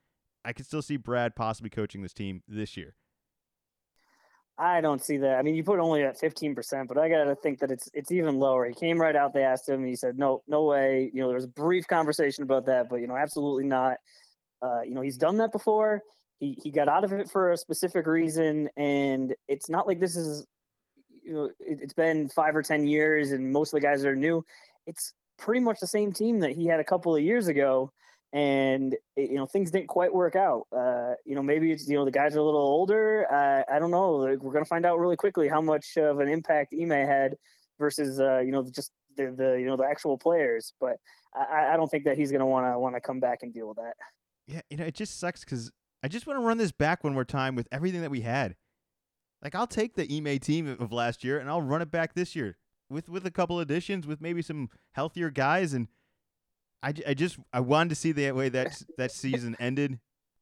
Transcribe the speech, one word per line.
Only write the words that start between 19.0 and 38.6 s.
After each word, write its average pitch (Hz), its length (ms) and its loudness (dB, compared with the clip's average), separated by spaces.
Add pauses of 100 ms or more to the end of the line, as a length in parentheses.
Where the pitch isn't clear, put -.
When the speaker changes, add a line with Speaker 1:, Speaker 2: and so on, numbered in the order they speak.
Speaker 2:
it's 139 220 -4
not 165 180 0
like 175 140 0
this 175 160 0
is, 151 280 -4 (800)
you 160 120 -10
know, 147 100 -2 (160)
it, 151 200 -6
it's - 140 -12
been 160 340 2
five 156 280 2
or 151 60 2
ten 151 220 0
years, 151 460 2
and 131 220 -2
most 147 200 0
of 151 80 2
the 143 60 2
guys 139 180 2
are 139 120 2
new. 160 280 0 (440)
It's - 240 -10 (260)
pretty 240 220 0
much 233 180 2
the 185 80 -4
same 208 260 0
team 220 280 0
that 151 100 2
he 165 160 -2
had 165 140 4
a 147 40 -2
couple 170 300 2
of 147 80 4
years 208 240 2
ago, 139 460 2 (400)
and 135 600 2 (220)
it, 139 140 0
you 139 60 0
know, 139 100 -2
things 190 240 0
didn't 175 180 -2
quite 180 240 2
work 180 240 2
out. 170 300 2 (100)
Uh, 123 380 0 (100)
you 139 100 -6
know, 139 80 -2
maybe 156 300 2
it's, 143 160 -4
you 143 80 2
know, 143 80 2
the 135 60 2
guys 143 240 2
are 151 60 2
a 151 40 4
little 151 160 4
older. 202 720 4
Uh, 139 300 4 (100)
I 147 60 2
don't 170 120 2
know. 175 220 4
Like, 135 300 0
we're 135 100 -6
gonna 151 120 2
find 170 200 0
out 175 140 4
really 175 180 2
quickly 170 320 2
how 156 120 2
much 156 360 0
of 147 240 4
an 139 80 2
impact 151 500 0
Ime 170 120 -2
had 139 460 2 (420)
versus, 143 420 -2
uh, 131 200 4
you 131 120 0
know, 131 180 -2